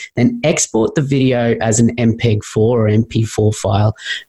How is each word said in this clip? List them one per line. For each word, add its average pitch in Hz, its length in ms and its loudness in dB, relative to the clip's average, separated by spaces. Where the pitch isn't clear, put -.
then 120 260 0
export - 540 -2
the 156 60 2
video 127 580 0
as 110 180 0
an 117 220 2
M 113 160 2
peg 107 260 0
four 113 400 0
or 107 60 2
M 107 160 2
P - 180 -2
four 107 300 0
file 104 420 0